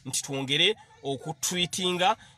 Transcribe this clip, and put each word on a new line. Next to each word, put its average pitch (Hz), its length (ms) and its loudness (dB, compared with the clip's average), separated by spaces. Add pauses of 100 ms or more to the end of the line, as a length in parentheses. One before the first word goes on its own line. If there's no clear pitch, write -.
nti - 180 -4
twongere 143 540 2 (260)
okutweetinga, 180 1120 0 (200)